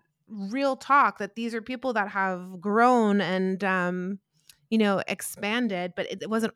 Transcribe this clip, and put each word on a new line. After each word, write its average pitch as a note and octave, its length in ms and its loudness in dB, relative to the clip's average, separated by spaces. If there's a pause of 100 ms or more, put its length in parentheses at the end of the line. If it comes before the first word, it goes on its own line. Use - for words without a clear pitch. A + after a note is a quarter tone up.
(280)
real A3 480 -2
talk B3+ 440 2
that G3 160 -8
these A3+ 200 -6
are A3+ 60 -4
people B3 320 -6
that G3+ 160 0
have F#3 520 -4
grown G#3+ 600 4
and, F#3 420 0
um, F#3 560 -2 (500)
you A3+ 80 2
know, G3+ 300 4
expanded, G3+ 880 -4
but - 160 -4
it, F#3+ 120 -8
it F#3+ 60 -8
wasn't A3 260 -2